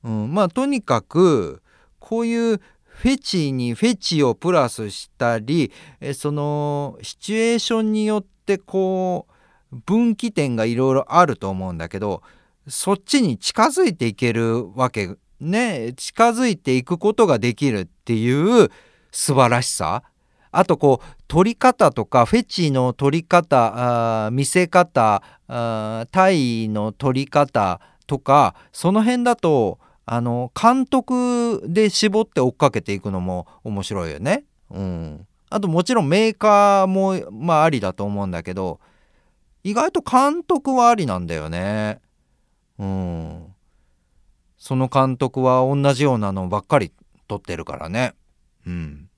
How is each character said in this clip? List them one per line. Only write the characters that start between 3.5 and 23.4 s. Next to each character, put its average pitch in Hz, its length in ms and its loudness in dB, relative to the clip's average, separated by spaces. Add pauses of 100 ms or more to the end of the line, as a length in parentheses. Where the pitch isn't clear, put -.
に 123 220 -2
フ 208 140 0
ェ 240 100 0
チ 151 260 -2
を 120 120 2
プ 175 160 -4
ラ 147 180 2
ス 104 220 -10
し - 260 -16
た 117 220 0
り、 135 320 -2 (280)
え、 135 140 -8
そ 147 180 -6
の、 147 720 -4
シ - 160 -16
チ - 160 -8
ュ 226 200 0
エ - 20 2
ー 226 40 -2
シ - 140 -4
ョ 226 80 0
ン 214 100 -2
に 214 140 0
よ 214 120 0
っ 202 80 -6 (200)
て 202 120 0
こ 185 720 -4
う、 - 40 -20 (520)
分 226 300 2
岐 233 160 -6
点 143 240 -2
が 110 100 0
い 117 100 -2
ろ 131 160 2
い - 20 2
ろ 135 200 -2
あ 175 120 6
る 135 100 -4
と 98 140 -8
思 95 200 -6
う 90 40 -8
ん 82 40 -10
だ 82 120 -10
け 98 100 -10
ど、 101 220 -4 (480)
そ - 240 -4
っ - 60 -4
ち - 220 0
に 147 160 0
近 - 260 -2
づ 320 220 2
い 190 120 -2
て 120 100 -2
い 110 60 -2
け 120 180 -2
る 113 440 -2
わ 127 140 0
け 101 280 -6 (240)
ね、 170 560 -4
近 - 320 2
づ 240 180 0
い 196 100 0
て 127 200 0
い 127 60 0
く 175 140 -4
こ 202 160 0
と 196 140 4
が 131 120 2
で 117 140 0
き 143 160 0
る 107 120 -2
っ 90 40 -6
て - 300 -6
い 143 480 4
う - 60 4 (420)
素 - 220 -4
晴 127 160 4
ら 120 120 2
し - 100 -6
さ。 95 320 -4 (480)
あ 180 120 2
と 165 140 2
こ 135 260 2
う、 - 240 -20
撮 165 160 2
り 226 120 0
方 226 360 4
と 110 140 -6
か、 120 200 4
フ 214 120 2
ェ 247 80 0
チ 165 260 -2
の 127 220 0
撮 139 160 0
り 160 140 -2
方、 120 1000 2